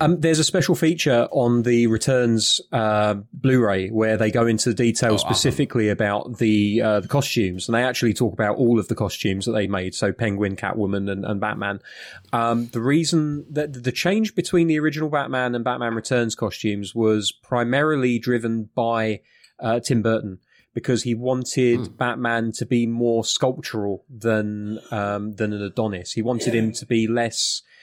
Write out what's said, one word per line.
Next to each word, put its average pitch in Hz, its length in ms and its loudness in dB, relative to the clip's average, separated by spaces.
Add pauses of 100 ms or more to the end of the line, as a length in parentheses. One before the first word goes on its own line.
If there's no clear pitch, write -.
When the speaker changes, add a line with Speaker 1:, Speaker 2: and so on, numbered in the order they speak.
Speaker 1:
um, 165 140 2
there's 156 200 2
a 156 40 4
special 180 320 2
feature 156 560 2
on 120 320 2
the 120 240 4
Returns, 117 720 2 (140)
uh, 107 400 2 (180)
Blu-ray 107 580 2
where 110 280 2
they 110 120 2
go 117 160 2
into 117 280 2
detail 117 380 2
Speaker 2:
Oh, - 20 4
awesome. 101 160 0
Speaker 1:
specifically 120 580 0
about 104 520 -2
the, 107 420 2
uh, 107 180 2
the 101 80 -4
costumes, 104 600 0
and 113 60 2
they 120 80 2
actually 123 300 0
talk 107 200 0
about 104 240 0
all 117 200 4
of 101 120 0
the 110 60 -2
costumes 98 500 -2
that 113 80 0
they 104 140 0
made, 92 280 -4
so 101 160 0
Penguin, 101 460 -2
Catwoman, 98 520 -2
and, 98 140 -4
and 101 160 -4
Batman. 104 400 -4 (540)
Um, 117 400 0
the 117 80 -4
reason 147 680 0
that 143 360 -6
the 127 80 0
change 208 420 0
between 170 320 2
the 156 120 2
original 151 280 0
Batman 127 480 -2
and 117 80 -4
Batman 120 320 -2
Returns 113 400 0
costumes 101 580 -4
was 107 380 2
primarily 127 880 0
driven 113 560 -2
by, 113 460 0 (400)
uh, 120 180 0
Tim 120 220 0
Burton, 107 380 -2 (320)
because - 300 -2
he 120 140 -2
wanted 123 640 0
Speaker 2:
Hmm. 110 40 -4 (120)
Speaker 1:
Batman 120 580 -2
to 117 120 -6
be 120 200 2
more 117 400 0
sculptural 107 840 -2
than, 107 720 -2 (140)
um, 104 420 -4
than 107 180 -2
an 101 120 -4
Adonis. 98 500 -4
He 113 80 -2
wanted 117 320 -2
him 110 200 0
to - 120 -12
be 113 220 2
less, 113 560 -2 (200)